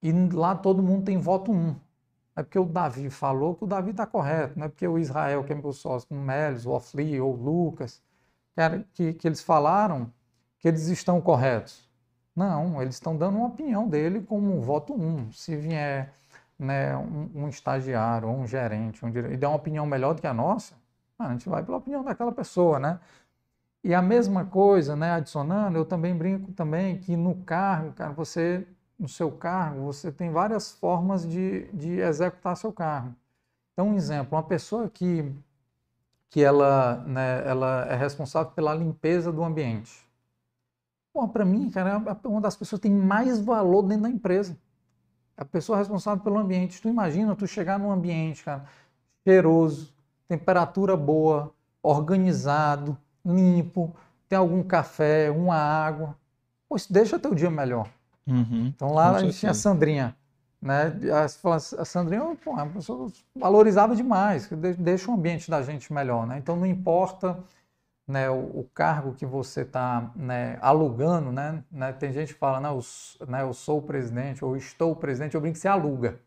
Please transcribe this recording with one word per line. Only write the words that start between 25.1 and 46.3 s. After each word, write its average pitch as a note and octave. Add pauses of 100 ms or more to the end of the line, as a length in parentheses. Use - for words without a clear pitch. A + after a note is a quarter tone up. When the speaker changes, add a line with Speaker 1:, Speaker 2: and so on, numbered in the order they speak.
Speaker 1:
adicionando, E3+
eu D#3+
também F3
brinco F#3+
também F3
que F3+
no F3
cargo, E3+
cara, D#3
você, E3+ (320)
no D#3+
seu E3
cargo, D#3+
você C#3+
tem E3+
várias G3
formas F3+
de, F#3
de F3
executar F3+
seu A3
cargo. C#3+ (600)
Então, G3
um G#3
exemplo, D3
uma D#3
pessoa F#3+
que, E3 (1000)
que D3+
ela, C#3
né, B2+
ela C3
é B2+
responsável C#3+
pela D3+
limpeza E3
do D#3+
ambiente. C3 (1080)
Pô, B3+
pra -
mim, A3
cara, F#3+ (220)
é -
uma G#3+
das G3+
pessoas G3+
que -
tem G3+
mais G#3+
valor G3+
dentro G#3
da A#3
empresa. F#3+ (800)
A C#3
pessoa F#3
responsável G3+
pelo G3+